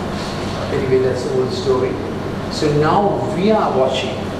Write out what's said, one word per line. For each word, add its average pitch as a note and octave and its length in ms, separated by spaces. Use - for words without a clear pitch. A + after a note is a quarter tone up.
Anyway, C3 300
that's B2 200
the D3 100
whole B2+ 160
story. - 420
So D3+ 300
now D3+ 200
we G3+ 160
are G#3+ 260
watching, - 380